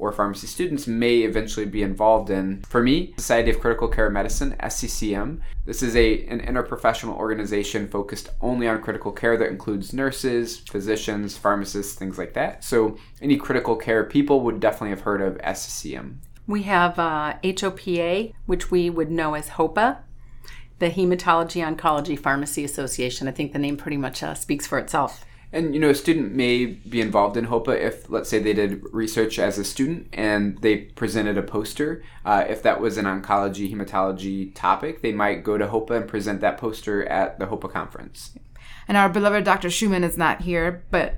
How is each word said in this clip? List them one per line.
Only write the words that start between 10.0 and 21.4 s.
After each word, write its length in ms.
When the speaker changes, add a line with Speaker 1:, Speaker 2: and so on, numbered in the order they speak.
Speaker 1:
physicians, 800
pharmacists, 580
things 220
like 180
that. 280
So 340
any 160
critical 380
care 300
people 380
would 180
definitely 300
have 100
heard 200
of 220
S 240
C 240
C 60
M. 240
Speaker 2:
We 160
have, 360
uh, 440
H 220
O 80
P 280
A, 340
which 240
we 200
would 200
know 240
as 160
hopa, 480
the 120
Hematology 840